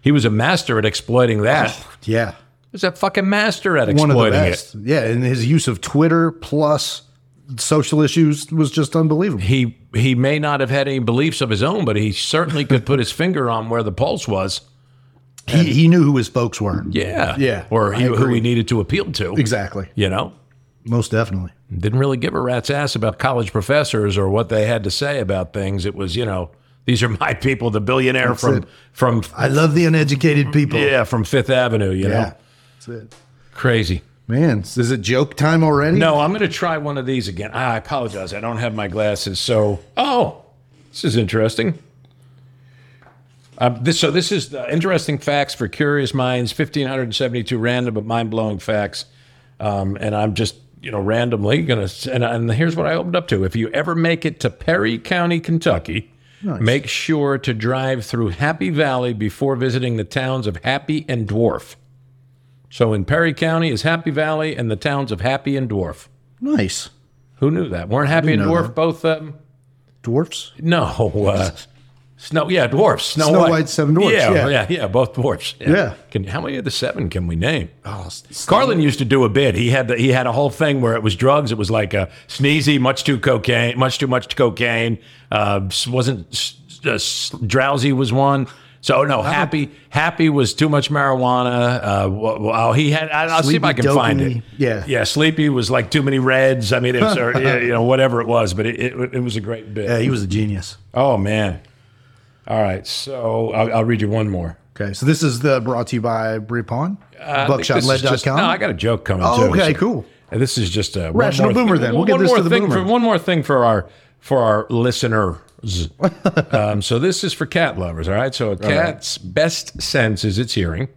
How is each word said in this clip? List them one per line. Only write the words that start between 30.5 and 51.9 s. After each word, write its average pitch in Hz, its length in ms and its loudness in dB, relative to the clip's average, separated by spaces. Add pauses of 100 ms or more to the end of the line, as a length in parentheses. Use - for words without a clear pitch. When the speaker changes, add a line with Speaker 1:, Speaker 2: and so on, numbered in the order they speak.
Speaker 2:
people." 151 280 2
Speaker 1:
Yeah, 139 240 2
from 110 200 0
Fifth 131 260 0
Avenue, 113 420 2
you 95 180 0
Speaker 2:
Yeah. - 0 -
Speaker 1:
know? 110 240 0 (420)
Speaker 2:
That's - 120 -20
it. 113 280 -16 (380)
Speaker 1:
Crazy. 110 480 0 (260)
Speaker 2:
Man, 127 340 2
is 120 300 -2
it 123 100 -2
joke 127 340 0
time 160 280 2
already? 151 340 2
Speaker 1:
No, 156 220 4
I'm 151 140 2
gonna 214 140 0
try 165 300 -4
one 147 200 -6
of 131 80 -6
these 127 220 -2
again. 101 260 -8
Ah, 123 200 -2
I 110 40 -2
apologize. 101 560 -6
I 101 60 -8
don't 113 180 -6
have 117 160 -4
my 104 140 -4
glasses, 101 520 -2
so, 107 400 0 (180)
oh, 254 400 0 (540)
this - 120 -12
is 120 140 0
interesting. 113 600 0 (1800)
Um, 120 240 2
this, 160 180 2
so 156 100 2
this 175 220 0
is 196 180 -2
the 127 240 -8
interesting 165 440 0
facts 143 360 0
for 113 140 -4
curious 143 460 0
minds, 127 380 0
fifteen 143 360 -2
hundred 131 260 -4
seventy-two 123 440 -2
random 120 360 0
but 107 120 -4
mind-blowing 113 540 -2
facts. 104 460 -4 (540)
Um, 101 400 -2
and 107 160 -2
I'm 107 180 0
just, 104 220 -4 (260)
you - 80 -12
know, 104 100 -4
randomly 113 640 0
gonna 123 220 0
s-, - 240 -8